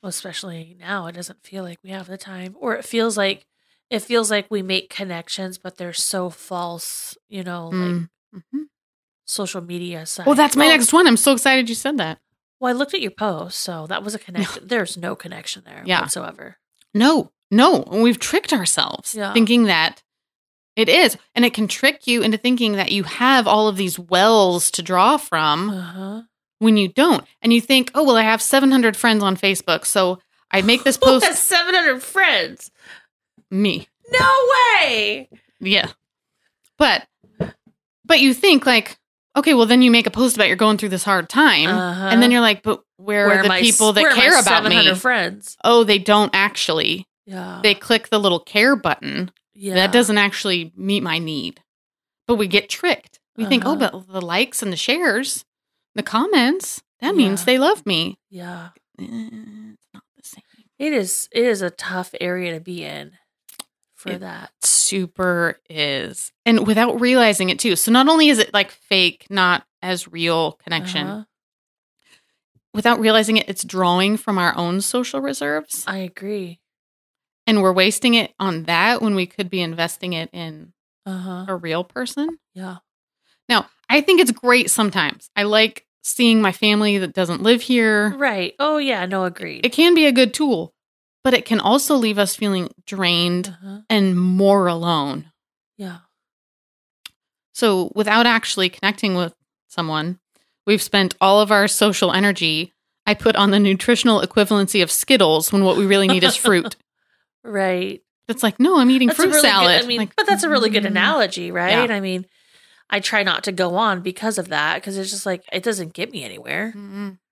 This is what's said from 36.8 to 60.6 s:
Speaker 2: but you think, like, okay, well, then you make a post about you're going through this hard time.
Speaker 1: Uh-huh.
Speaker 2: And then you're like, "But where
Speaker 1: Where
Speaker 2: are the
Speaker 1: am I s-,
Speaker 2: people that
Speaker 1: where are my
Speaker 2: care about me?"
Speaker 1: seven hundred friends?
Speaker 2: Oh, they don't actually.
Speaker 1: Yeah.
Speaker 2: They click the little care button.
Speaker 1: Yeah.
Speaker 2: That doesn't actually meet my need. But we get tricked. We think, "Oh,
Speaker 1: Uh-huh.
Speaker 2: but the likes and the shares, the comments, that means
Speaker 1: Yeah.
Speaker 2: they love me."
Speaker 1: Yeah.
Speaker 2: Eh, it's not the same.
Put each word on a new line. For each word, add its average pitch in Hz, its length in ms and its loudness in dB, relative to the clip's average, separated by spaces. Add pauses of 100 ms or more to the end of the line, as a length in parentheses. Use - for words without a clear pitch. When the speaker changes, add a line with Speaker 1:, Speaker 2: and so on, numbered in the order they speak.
Speaker 2:
but 311 140 4
you 269 140 4
think, 294 320 4
like, 233 320 0 (380)
okay, 294 180 2
well, 240 140 6
then 247 140 6
you 254 100 8
make 233 160 4
a 196 40 -4
post 240 240 0
about 214 120 2
you're - 100 2
going 214 200 2
through 208 120 -6
this 185 140 -6
hard 185 260 -2
time. 202 400 4
Speaker 1:
Uh-huh. 185 380 -4
Speaker 2:
And 233 140 4
then 240 100 6
you're 240 100 4
like, 214 220 2
"But - 200 -4 (140)
where 202 300 0
Speaker 1:
Where 202 120 4
Speaker 2:
are - 40 0
the - 20 2
Speaker 1:
am 202 60 2
I 185 80 0
s-, 226 120 4
Speaker 2:
people 214 220 2
that 208 80 2
Speaker 1:
where 294 100 4
are 262 40 2
my 233 60 2
Speaker 2:
care 269 180 6
about 240 60 2
me?" 185 240 2
Speaker 1:
seven - 40 2
hundred 170 260 2
friends? 208 640 -4
Speaker 2:
Oh, 233 200 6
they 208 160 2
don't 208 340 2
actually. 190 720 -2 (180)
Speaker 1:
Yeah. 185 380 -14
Speaker 2:
They 208 120 4
click 226 340 -2
the 214 100 2
little 185 200 0
care 233 360 2
button. 151 560 -4 (220)
Speaker 1:
Yeah. 196 220 -10
Speaker 2:
That 190 160 2
doesn't 214 280 2
actually 185 560 -2
meet 190 280 -2
my 165 160 -4
need. 151 420 -8 (680)
But 240 80 2
we 208 120 -2
get 202 220 -2
tricked. - 500 -6 (160)
We 226 100 -6
think, 208 200 0
"Oh, 269 80 0
Speaker 1:
Uh-huh. 277 180 0
Speaker 2:
but 185 220 -18
the 190 80 -8
likes 180 400 -4
and 202 120 -6
the 165 40 -8
shares, 277 680 -4 (500)
the 208 80 -6
comments, 302 800 0 (180)
that 330 160 -2
means 196 260 2
Speaker 1:
Yeah. - 40 -4
Speaker 2:
they 254 120 4
love 320 280 0
me." 180 320 -4 (120)
Speaker 1:
Yeah. 175 400 -16 (300)
Speaker 2:
Eh, - 60 -12
it's 110 880 -16
not 208 100 -20 (120)
the - 80 -20
same. - 200 -20 (340)